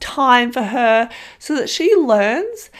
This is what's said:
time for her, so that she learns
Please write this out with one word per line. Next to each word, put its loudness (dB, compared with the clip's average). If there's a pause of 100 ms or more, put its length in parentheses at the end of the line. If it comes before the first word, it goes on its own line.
time 2
for -6
her, 0 (300)
so -6
that -4
she 2
learns 0